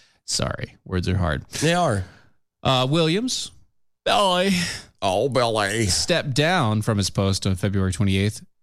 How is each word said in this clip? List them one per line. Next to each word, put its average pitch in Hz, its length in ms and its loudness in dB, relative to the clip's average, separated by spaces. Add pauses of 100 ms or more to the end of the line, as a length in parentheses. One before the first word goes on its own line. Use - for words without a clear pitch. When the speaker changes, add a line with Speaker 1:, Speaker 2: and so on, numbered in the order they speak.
(260)
Speaker 1:
Sorry, - 500 -6 (100)
words 90 220 -2
are 92 100 0
hard. 78 280 -2 (140)
Speaker 2:
They 165 140 2
are. 127 300 0 (580)
Speaker 1:
Uh, 131 260 2
Williams, 170 640 0 (560)
Billy, 190 460 2 (500)
Speaker 2:
Oh, 98 260 0
Billy. 113 600 0
Speaker 1:
stepped 131 440 -2
down 143 480 2
from 107 160 0
his 98 140 0
post 98 360 0
on 95 100 2
February 95 360 0
twenty-eighth, 98 480 0 (220)